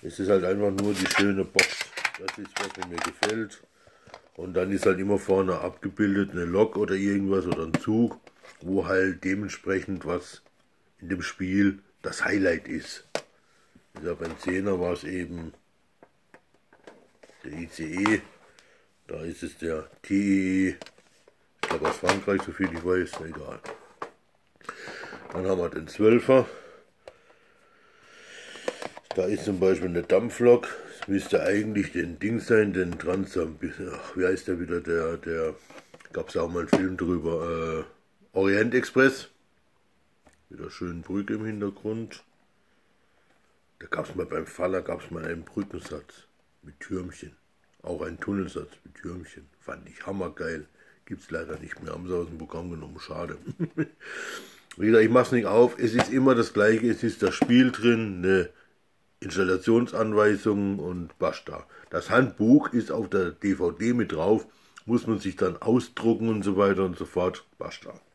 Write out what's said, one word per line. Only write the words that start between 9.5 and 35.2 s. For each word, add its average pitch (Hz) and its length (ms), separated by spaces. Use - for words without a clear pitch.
was 87 380
in 87 80
dem 90 140
Spiel 98 560
das - 200
Highlight 95 460
ist. - 400
Ja, 87 80
beim 82 260
Zehner 95 400
war's 87 260
eben 85 500
der 71 80
I 82 180
C 80 140
E, 101 260
da 78 160
ist - 200
es - 140
der 80 320
T - 120
E 95 540
E, 90 80
ich - 80
glaub 73 160
aus - 100
Frankreich, 95 460
so - 100
viel 92 220
ich 82 100
weiß, 90 360
na 80 80
egal. 78 320
Dann 92 140
haben 95 160
wir 85 80
den 80 180
Zwölfer. 120 580
Da 90 100
ist 101 220
zum 98 140
Beispiel 92 280
eine 85 140
Dampflok. 120 680
Das - 100
müsste 95 360
eigentlich 104 480
den 85 260
Ding 110 220
sein, 107 320
den 87 260
Transam-, 85 600
ach, - 220
wie 92 100
heißt 92 220
der 90 100
wieder, 87 220
der, 82 380
der, 80 360